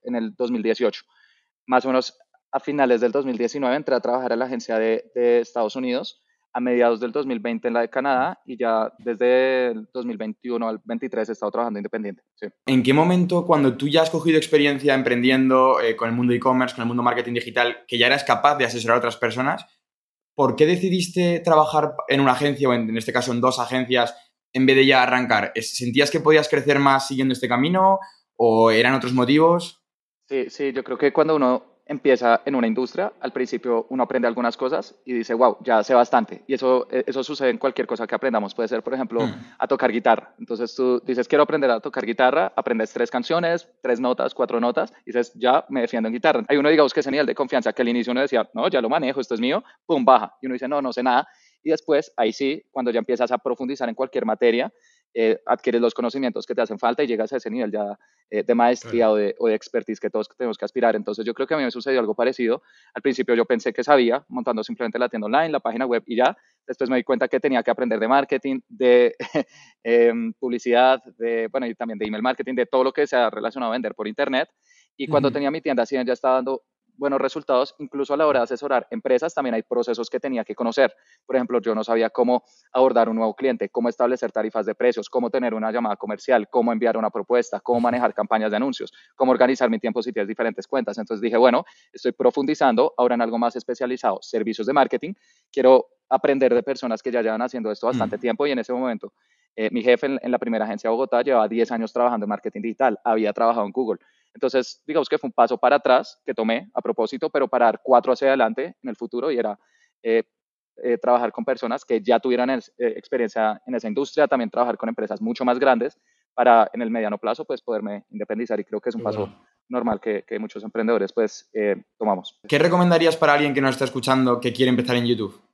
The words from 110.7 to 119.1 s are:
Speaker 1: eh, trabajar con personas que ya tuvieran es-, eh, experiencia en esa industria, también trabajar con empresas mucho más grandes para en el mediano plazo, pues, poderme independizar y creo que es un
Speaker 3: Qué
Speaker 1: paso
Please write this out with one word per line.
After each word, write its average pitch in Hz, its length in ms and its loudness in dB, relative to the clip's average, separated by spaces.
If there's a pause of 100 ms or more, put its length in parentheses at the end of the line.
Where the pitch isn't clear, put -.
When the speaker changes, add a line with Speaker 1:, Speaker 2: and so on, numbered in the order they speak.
Speaker 1:
eh, 120 200 -2
trabajar 120 340 2
con 117 140 -8
personas 123 400 -6
que 113 160 0
ya 117 180 2
tuvieran 123 300 0
es-, 127 300 -6
eh, 120 180 -2
experiencia 110 680 -4
en 127 80 -6
esa 113 120 -6
industria, 135 400 0
también 120 220 -2
trabajar 120 260 -2
con 117 140 -6
empresas 107 320 -6
mucho 117 240 -4
más 123 140 2
grandes 127 400 0 (340)
para 120 400 6
en 120 80 -6
el 110 80 -4
mediano 107 300 -4
plazo, 120 260 -4
pues, 127 160 -8
poderme 104 480 -8
independizar 107 500 -6
y 98 40 -6
creo - 180 -8
que 123 80 -4
es 113 60 -6
un 110 60 -8
Speaker 3:
Qué 113 40 -6
Speaker 1:
paso 104 140 -4